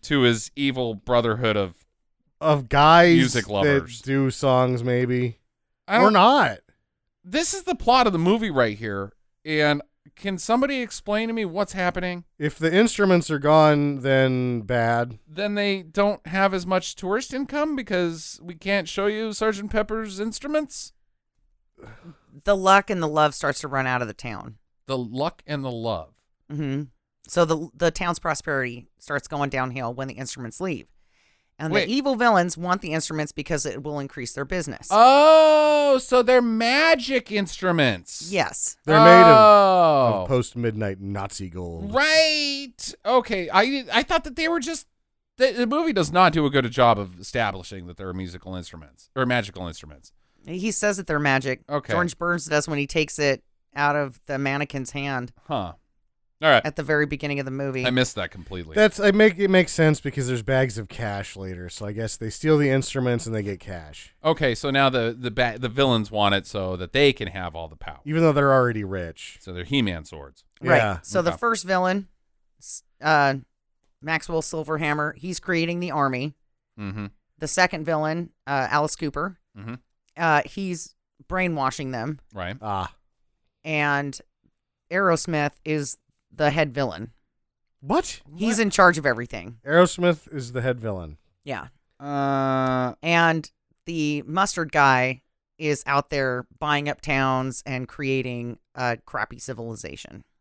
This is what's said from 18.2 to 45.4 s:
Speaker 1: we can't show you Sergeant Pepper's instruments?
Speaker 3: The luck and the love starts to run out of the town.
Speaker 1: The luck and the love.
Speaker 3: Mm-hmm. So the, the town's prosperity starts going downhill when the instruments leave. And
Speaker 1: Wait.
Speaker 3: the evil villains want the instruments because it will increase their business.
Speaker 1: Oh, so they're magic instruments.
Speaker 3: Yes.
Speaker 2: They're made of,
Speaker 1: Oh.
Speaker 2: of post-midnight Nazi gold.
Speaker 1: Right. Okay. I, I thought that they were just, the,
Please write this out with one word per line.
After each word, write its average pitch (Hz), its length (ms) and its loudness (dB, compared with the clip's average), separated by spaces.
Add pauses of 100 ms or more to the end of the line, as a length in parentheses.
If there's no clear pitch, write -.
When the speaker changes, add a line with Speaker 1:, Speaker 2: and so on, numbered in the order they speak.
Speaker 1:
we 175 120 -16
can't 190 340 -4
show 196 160 -4
you 214 260 -2
Sergeant 208 400 -4
Pepper's 214 480 -4
instruments? 285 720 -6 (1500)
Speaker 3:
The 202 120 2
luck 190 340 4
and 185 120 -2
the 165 60 0
love 151 280 2
starts - 260 -2
to 151 60 -10
run 131 200 -2
out 127 140 -2
of 120 60 -4
the 104 60 -12
town. 113 440 -14 (300)
Speaker 1:
The 135 100 -4
luck 127 480 -6
and 143 180 -8
the 131 80 -8
love. 110 420 -8 (380)
Speaker 3:
Mm-hmm. 147 320 -4 (440)
So 175 180 2
the, 160 300 -4
the 165 160 0
town's 175 280 -4
prosperity 135 680 -6 (120)
starts - 280 -8
going 143 220 -4
downhill 127 440 -6
when 131 140 -8
the 131 60 -12
instruments 123 480 -12
leave. 170 260 -8 (720)
And 156 140 -4
Speaker 1:
Wait. 196 140 2
Speaker 3:
the 208 60 -6
evil 269 220 0
villains 208 400 2
want 180 260 -2
the 156 120 -6
instruments 156 380 -4
because 151 340 -6
it 127 180 -8
will 147 160 -8
increase 135 340 -10
their 139 120 -6
business. 151 460 -8
Speaker 1:
Oh, 294 1080 8
so 247 220 2
they're 247 200 4
magic 247 880 0
instruments. 165 1000 -2
Speaker 3:
Yes. - 540 -4
Speaker 2:
They're 156 140 6
made 175 240 12
of, 220 140 12
Speaker 1:
Oh. 180 840 8
Speaker 2:
of 92 60 -6
post-midnight 110 720 -2
Nazi 98 480 -8
gold. 87 440 -10
Speaker 1:
Right. 294 800 2 (300)
Okay. 220 480 0
I, 254 400 2
I 240 120 2
thought 330 220 -2
that 269 100 -14
they 320 120 -4
were 339 120 -2
just, 294 260 -8 (520)
the, 254 140 2